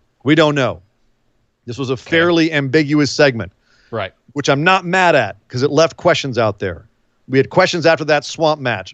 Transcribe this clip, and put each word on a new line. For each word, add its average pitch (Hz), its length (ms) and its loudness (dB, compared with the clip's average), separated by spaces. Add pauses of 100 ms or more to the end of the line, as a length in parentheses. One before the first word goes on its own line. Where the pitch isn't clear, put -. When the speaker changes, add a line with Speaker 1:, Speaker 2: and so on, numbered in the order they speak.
(240)
Speaker 1:
We 147 120 2
don't 151 200 4
know. 110 260 -2 (840)
This 117 120 -12
was 131 120 -8
a 135 40 -2
Speaker 2:
Okay. - 180 -12
Speaker 1:
fairly 165 420 2
ambiguous 147 580 0
segment. 117 400 0 (440)
Speaker 2:
Right. 95 180 -8 (200)
Speaker 1:
Which 143 160 -6
I'm 139 140 0
not 185 220 2
mad 175 300 2
at, 104 220 -2 (100)
'cause 127 160 -4
it 147 80 0
left 160 260 2
questions 147 400 -2
out 110 220 -2
there. 87 260 -8 (420)
We 131 100 -2
had 127 120 0
questions 180 360 0
after 160 200 2
that 147 200 0
Swamp 151 360 -2
match. 110 320 -6